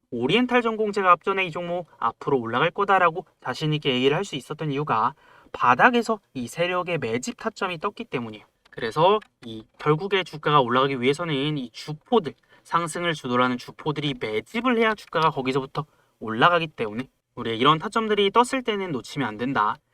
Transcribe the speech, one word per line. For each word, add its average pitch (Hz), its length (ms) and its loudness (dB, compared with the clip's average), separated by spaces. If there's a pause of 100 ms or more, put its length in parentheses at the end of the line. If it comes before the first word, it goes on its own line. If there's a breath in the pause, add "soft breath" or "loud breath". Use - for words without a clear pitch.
(120)
오리엔탈 233 500 2
전공 220 300 -2
제가 190 200 4
앞전에 190 320 0
이 175 60 -4
종목 175 380 -4 (100)
앞으로 131 400 0
올라갈 120 320 0
거다라고 185 560 2 (180)
자신 151 300 -2
있게 147 180 0
얘기를 131 240 4
할 196 80 -2
수 - 100 -10
있었던 151 380 -6
이유가 127 420 0 (380 soft breath)
바닥에서 214 680 2 (120)
이 120 160 -8
세력의 175 500 -4
매집 233 380 -6
타점이 190 420 -6
떴기 208 260 -8
때문이에요. 113 420 -10 (240)
그래서 165 500 2 (240)
이 110 200 -12 (140)
결국에 185 460 0
주가가 151 360 2
올라가기 127 420 2
위해서는 147 560 0
이 123 120 -8
주포들, 156 600 -2 (300 soft breath)
상승을 170 500 -2
주도하는 127 460 0
주포들이 147 600 -6
매집을 226 580 -2
해야 220 160 2
주가가 160 360 0
거기서부터 135 540 -4 (340)
올라가기 156 500 2
때문에 113 400 -8 (280)
우리가 113 200 -4
이런 147 220 4
타점들이 208 520 0
떴을 247 340 2
때는 196 280 -4
놓치면 123 360 -4
안 107 80 -10
된다. 117 400 -2 (180)